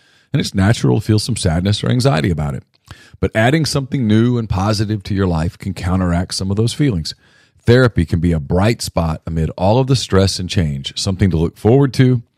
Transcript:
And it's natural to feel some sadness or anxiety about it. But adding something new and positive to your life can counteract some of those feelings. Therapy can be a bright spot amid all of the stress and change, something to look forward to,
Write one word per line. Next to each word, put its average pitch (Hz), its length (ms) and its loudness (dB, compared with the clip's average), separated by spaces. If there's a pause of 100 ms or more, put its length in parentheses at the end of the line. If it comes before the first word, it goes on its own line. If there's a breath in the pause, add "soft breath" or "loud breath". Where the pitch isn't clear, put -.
(320 soft breath)
And 147 80 0
it's - 140 -6
natural 110 440 2
to - 80 -6
feel 107 120 2
some 110 180 -4
sadness 90 480 -2
or - 60 -2
anxiety 127 400 0
about 76 240 -4
it. - 80 -12 (580 loud breath)
But 98 140 -2
adding 135 320 2
something 139 400 -2
new 117 320 4
and 110 100 -6
positive 104 540 -2
to - 120 -6
your 95 120 0
life 82 320 -2
can 92 160 -8
counteract 90 580 -2
some 95 180 -6
of 98 60 -2
those 113 160 0
feelings. 107 420 -2 (440 soft breath)
Therapy 117 480 4
can 87 140 -2
be 85 120 2
a 80 80 0
bright 92 400 0
spot 82 460 -4
amid 80 320 -4
all 101 200 2
of 131 100 0
the 139 60 2
stress 95 440 0
and 90 100 -6
change, 73 500 -4
something 98 320 0
to 82 60 0
look 80 220 -2
forward 131 360 4
to, 127 280 2 (160)